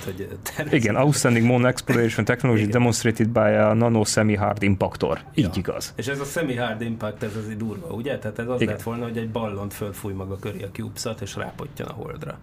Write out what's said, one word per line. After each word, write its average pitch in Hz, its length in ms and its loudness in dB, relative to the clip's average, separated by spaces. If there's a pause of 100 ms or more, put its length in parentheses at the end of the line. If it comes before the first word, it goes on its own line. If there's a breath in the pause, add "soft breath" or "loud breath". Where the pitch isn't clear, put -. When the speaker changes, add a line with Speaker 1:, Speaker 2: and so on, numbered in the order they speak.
Speaker 1:
hogy 95 120 -8
természetesen - 600 -6
Speaker 2:
Igen, 110 200 2
Outstanding 127 500 4
Moon 123 200 6
Exploration 117 580 2
Technology 123 340 4
Speaker 1:
Igen. 104 120 2
Speaker 2:
Demonstrated 117 580 4
by 117 100 2
a 107 360 6
Nano 113 300 4
Semi 107 300 4
Hard 104 280 0
Impactor. 95 560 2 (160)
Így 123 100 4
Speaker 1:
Ja. 87 100 0
Speaker 2:
igaz. - 420 -4
Speaker 1:
És 110 100 -6
ez 139 140 -4
a 139 40 -6
Semi 139 320 -4
Hard 113 240 -4
Impact, 113 420 -6
ez 101 140 -6
az 107 200 -8
durva, 104 380 -8
ugye? 117 240 -6
Tehát 107 200 -8
ez 117 100 -6
az 123 120 -2
Speaker 2:
Igen. 107 140 0
Speaker 1:
lett - 80 -10
volna, 117 220 -6
hogy 113 120 -6
egy 113 140 -4
ballont 104 440 -6
fölfúj 101 380 -8
maga 95 260 -8
köré 95 240 -10
a 98 100 -10
CubeSat, 110 480 -8
és - 160 -10
rápottyan - 500 -10
a - 60 -10
Holdra. - 500 -12